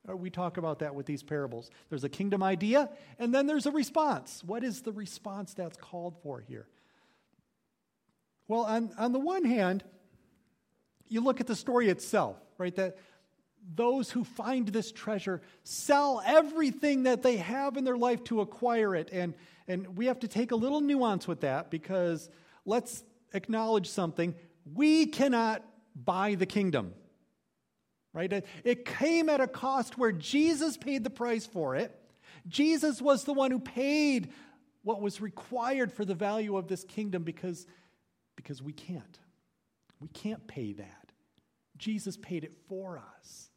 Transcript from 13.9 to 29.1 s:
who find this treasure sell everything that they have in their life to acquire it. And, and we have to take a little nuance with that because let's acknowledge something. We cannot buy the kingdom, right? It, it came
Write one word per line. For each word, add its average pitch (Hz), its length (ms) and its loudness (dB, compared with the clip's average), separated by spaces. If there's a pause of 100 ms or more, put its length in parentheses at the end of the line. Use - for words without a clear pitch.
who 247 140 -2
find 240 440 -2
this 214 240 -2
treasure 196 480 -4 (240)
sell 285 600 2
everything 294 800 4
that 254 180 4
they 247 160 6
have 240 400 -2
in 277 60 0
their 254 140 2
life 240 280 2
to 226 160 0
acquire 220 540 2
it. 165 160 -2
And, 180 240 -2 (320)
and 185 280 -4
we 226 120 0
have 254 140 0
to 240 60 -4
take 233 240 -2
a 247 40 2
little 269 260 2
nuance 254 460 2
with 165 140 -4
that 143 280 0
because 170 580 -2 (380)
let's 233 380 -2 (300)
acknowledge 220 540 0
something. 170 460 -2 (400)
We 311 320 6
cannot 233 580 2 (300)
buy 185 400 0
the 185 140 0
kingdom, 147 480 0 (1160)
right? 180 200 -4
It, 190 140 -2 (160)
it 240 200 2
came 320 460 2